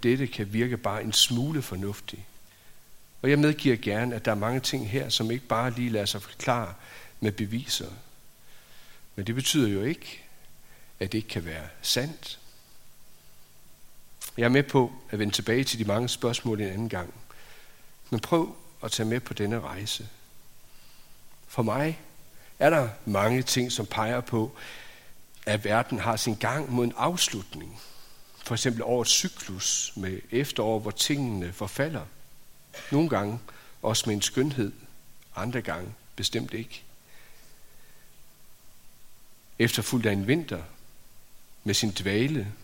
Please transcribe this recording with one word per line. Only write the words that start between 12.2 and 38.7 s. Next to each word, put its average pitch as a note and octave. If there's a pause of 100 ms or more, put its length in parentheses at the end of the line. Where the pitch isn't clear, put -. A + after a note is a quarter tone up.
Jeg A#2+
er A#2+
med C#3
på C3 (160)
at G#2
vende G#2
tilbage A2+
til A#2
de A2
mange A2
spørgsmål A#2
en G2+
anden G#2
gang. F2 (960)
Men A2+
prøv - (280)
at A2
tage A2
med A#2+
på -
denne G#2+
rejse. G2 (1400)
For -
mig C#3 (600)
er C#3
der C#3+ (160)
mange A2
ting, B2
som A2
peger A2+
på, A#2+ (920)
at G#2
verden A2
har A2
sin A2
gang B2+
mod B2
en A#2+
afslutning. A2 (640)
For A#2+
eksempel A2+
årets A#2+
cyklus -
med F#2 (120)
efterår, A2+
hvor G#2+
tingene A2
forfalder. B2+ (880)
Nogle D3+
gange G#2 (420)
også A2
med G#2+
en G2+
skønhed, C3 (640)
andre A#2+
gange F2+ (220)
bestemt A#2
ikke. - (2750)